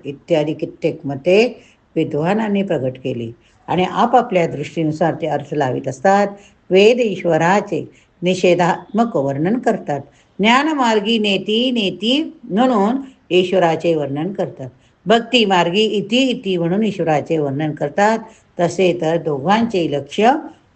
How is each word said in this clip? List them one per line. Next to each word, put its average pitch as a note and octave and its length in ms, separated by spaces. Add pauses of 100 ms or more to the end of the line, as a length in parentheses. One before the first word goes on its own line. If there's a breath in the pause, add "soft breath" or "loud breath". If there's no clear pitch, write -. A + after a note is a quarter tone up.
इत्यादी D3+ 480
कित्येक D#3+ 520
मते F3+ 580 (320 loud breath)
विद्वानांनी G3 680
प्रगट C#3 280 (120)
केली A#2+ 280 (360 soft breath)
आणि F3 160
आपापल्या G3 640
दृष्टीनुसार D#3 640
ते D#3+ 140
अर्थ D3 260
लावित C3+ 340
असतात. G3 400 (420 loud breath)
वेद G#3 300
ईश्वराचे F3 920 (320 soft breath)
निषेधात्मक F3+ 960
वर्णन C#3+ 420
करतात. - 420 (400 soft breath)
ज्ञानमार्गी A#3 760
नेती G#3 540
नेती A#3+ 720
म्हणून A3+ 520 (340 loud breath)
ईश्वराचे F3 640
वर्णन D3 380
करतात. C#3 360 (360 soft breath)
भक्तिमार्गी G3+ 800
इति G#3+ 340
इति G3 400
म्हणून E3+ 260
ईश्वराचे D#3+ 540
वर्णन D3 340
करतात. G3+ 480 (400 loud breath)
तसे F3 420
तर E3 160
दोघांचे E3 760
लक्ष C#3+ 300 (540 loud breath)